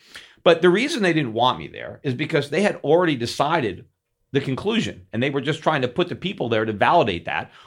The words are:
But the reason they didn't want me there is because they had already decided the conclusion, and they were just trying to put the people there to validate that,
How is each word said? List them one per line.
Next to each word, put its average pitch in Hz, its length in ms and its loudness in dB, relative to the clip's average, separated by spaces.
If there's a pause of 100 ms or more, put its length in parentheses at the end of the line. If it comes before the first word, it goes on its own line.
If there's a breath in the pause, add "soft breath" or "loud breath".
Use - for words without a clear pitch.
(440 loud breath)
But 165 180 4
the 180 80 8
reason 240 340 0
they 175 80 2
didn't 147 220 -2
want 113 240 2
me 76 100 -12
there - 360 -14
is 131 100 -2
because 151 360 -2
they 160 120 0
had 208 220 0
already 160 320 4
decided 120 680 -2 (460)
the 139 100 0
conclusion, 139 720 -4
and 117 120 -2
they 143 80 -2
were 135 100 -4
just 147 220 -4
trying 156 180 0
to 127 60 0
put 175 200 -2
the 117 80 -8
people 175 320 -6
there 113 180 0
to 110 60 -4
validate 110 540 2
that, 76 240 -6 (180 soft breath)